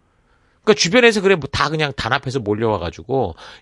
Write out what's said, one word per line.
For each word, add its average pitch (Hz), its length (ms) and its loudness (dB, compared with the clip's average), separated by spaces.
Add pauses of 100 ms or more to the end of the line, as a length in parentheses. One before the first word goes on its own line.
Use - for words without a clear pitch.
(640)
그러니까 208 180 2
주변에서 214 400 2
그래 190 140 4
뭐 165 160 -4
다 143 200 -2
그냥 156 260 -2
단합해서 131 440 -2
몰려와가지고 104 920 -2 (260)